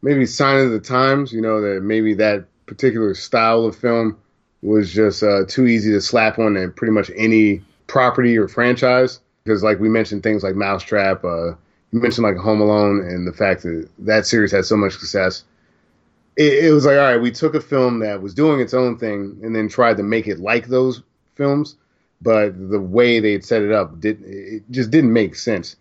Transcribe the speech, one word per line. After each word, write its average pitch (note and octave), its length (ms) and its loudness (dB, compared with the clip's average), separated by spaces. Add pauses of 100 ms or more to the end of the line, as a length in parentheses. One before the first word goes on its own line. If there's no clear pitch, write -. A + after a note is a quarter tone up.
maybe C#3 240 2
sign C#3 380 2
of B2+ 60 0
the A2 100 -2
times, C3+ 520 0
you A2+ 80 -6
know, A2 200 0
that G2+ 220 -2
maybe A2 320 0
that G#2 300 0 (220)
particular A2 480 -2
style A2+ 500 0
of G#2+ 120 -2
film A#2 400 -2 (460)
was G#2 300 0
just, G#2 300 2
uh, G2+ 260 2
too B2+ 180 0
easy A2 260 2
to G2+ 80 2
slap A2 380 0
on G#2+ 160 2
to F#2 140 -4
pretty A2 240 -4
much G2+ 240 0
any A2 460 2 (240)
property B2 500 2
or G#2 120 2
franchise. B2+ 720 2 (260)
'Cause, G#2+ 180 0
like, G#2 160 2
we G#2+ 80 2
mentioned G#2+ 340 -2
things G#2+ 200 -2
like F#2+ 120 -4
Mousetrap, G2 680 -2
uh, E2+ 240 -4 (420)
you A#2 100 -2
mentioned, A#2 240 0
like, G2+ 120 0
Home G#2 240 0
Alone G#2 400 2
and F2+ 260 -6
the F2 60 -8
fact F#2+ 300 -2
that E2 260 -8 (120)
that G#2+ 260 0
series G#2 260 0
had F#2+ 140 0
so A2+ 100 0
much G2+ 160 0
success. F#2 500 -4 (960)
It, D3 300 4
it D#3+ 60 6
was D3 120 4
like, C#3 140 6
all C#3+ 60 4
right, B2 160 2
we A#2+ 100 0
took D3+ 240 -4
a D3 60 0
film B2+ 400 0
that G#2 200 -6
was F#2+ 140 -12
doing D3 260 2
its B2 140 -4
own B2 240 0
thing G2+ 440 -8
and A2+ 140 -6
then G#2+ 120 -2
tried A#2 280 2
to G2+ 60 -4
make G#2+ 260 -2
it F#2 100 -6
like A2+ 300 -4
those B2+ 340 0 (320)
films, C#3+ 420 -2 (440)
but G#2+ 320 2 (180)
the G#2 80 -2
way A2+ 420 2
they'd G#2 240 0
set A2+ 180 0
it G#2 100 0
up, F2 280 -2
did, G#2 240 -4
it G2 460 -14
just B2 200 -4
didn't C3+ 240 4
make G#2 200 0
sense - 460 -6